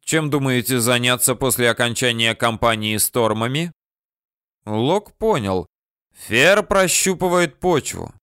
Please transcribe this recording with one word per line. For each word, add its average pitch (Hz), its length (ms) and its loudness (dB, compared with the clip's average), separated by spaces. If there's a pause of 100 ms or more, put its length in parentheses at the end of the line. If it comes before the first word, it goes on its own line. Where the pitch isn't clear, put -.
Чем 156 260 -2
думаете 131 480 0
заняться 123 560 0
после 120 360 0
окончания 117 680 0
кампании 110 600 0
с - 140 -2
Тормами?» 123 640 -2 (920)
Лок 127 540 -2
понял. 104 480 0 (480)
Фер 170 480 2
прощупывает 180 960 0
почву. 127 540 -2 (100)